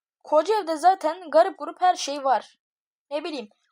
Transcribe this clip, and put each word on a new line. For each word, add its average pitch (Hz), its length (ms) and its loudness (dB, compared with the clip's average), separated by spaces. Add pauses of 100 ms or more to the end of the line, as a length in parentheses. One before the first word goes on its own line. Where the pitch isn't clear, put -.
(240)
Kocaev'de 320 540 0
zaten 349 520 0
garip 320 300 4
grup 302 220 -10
her 359 140 4
şey 285 280 -8
var. 247 340 -2 (540)
Ne 294 120 -6
bileyim, 285 260 -10 (220)